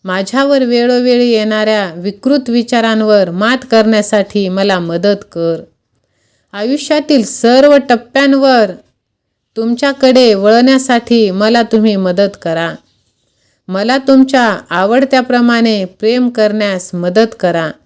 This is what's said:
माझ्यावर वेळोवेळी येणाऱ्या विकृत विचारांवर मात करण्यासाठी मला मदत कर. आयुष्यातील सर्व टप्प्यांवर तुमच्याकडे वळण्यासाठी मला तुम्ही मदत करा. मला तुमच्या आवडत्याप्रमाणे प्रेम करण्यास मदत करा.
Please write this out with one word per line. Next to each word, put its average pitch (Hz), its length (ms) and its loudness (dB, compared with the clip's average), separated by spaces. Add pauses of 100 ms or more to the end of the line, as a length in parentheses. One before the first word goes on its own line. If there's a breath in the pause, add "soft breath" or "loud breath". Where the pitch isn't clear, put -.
माझ्यावर 254 600 -2
वेळोवेळी 240 640 0
येणाऱ्या 214 680 -2
विकृत 247 540 -4
विचारांवर 220 800 0
मात 214 280 -2 (120)
करण्यासाठी 208 760 0
मला 190 300 -2
मदत 175 440 -2
कर. 165 400 -6 (880)
आयुष्यातील 285 720 -2
सर्व 269 520 2 (120)
टप्प्यांवर 262 840 0 (840)
तुमच्याकडे 247 760 2
वळण्यासाठी 240 960 2
मला 220 320 0
तुम्ही 220 340 0
मदत 190 460 -2
करा. 165 320 -4 (920)
मला 214 300 -2
तुमच्या 262 600 2 (120)
आवडत्याप्रमाणे 240 1120 0
प्रेम 240 440 -2
करण्यास 208 680 -2
मदत 180 460 0
करा. 165 300 -2 (160)